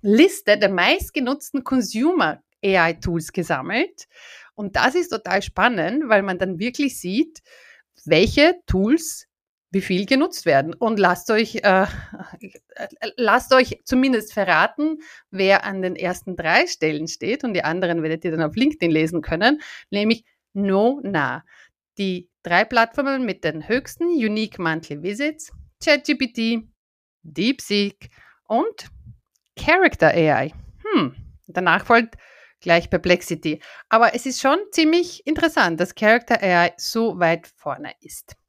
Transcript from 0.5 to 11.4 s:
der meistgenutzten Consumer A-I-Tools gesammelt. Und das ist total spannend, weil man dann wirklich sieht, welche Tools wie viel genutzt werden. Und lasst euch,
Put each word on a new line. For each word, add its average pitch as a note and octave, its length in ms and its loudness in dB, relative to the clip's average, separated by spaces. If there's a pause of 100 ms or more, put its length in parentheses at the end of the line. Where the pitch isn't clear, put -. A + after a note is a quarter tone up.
der G3 120 2
meistgenutzten C4 920 -2
Consumer A#3+ 800 0 (220)
A-I-Tools E3+ 680 -2
gesammelt. F3 760 -6 (480)
Und G3+ 220 -6
das C4 180 2
ist F4 140 -2
total G3 340 -4
spannend, A3 640 -2
weil G#3 160 2
man F#3 160 -6
dann F#3 200 -4
wirklich B3 400 -4
sieht, A3 420 -4 (640)
welche C#4+ 500 4 (100)
Tools A3 600 0 (440)
wie F#3+ 100 0
viel F#3+ 260 -2
genutzt D#4 400 0
werden. D3 260 4
Und A3+ 240 -2
lasst F3+ 320 2
euch, A3+ 280 0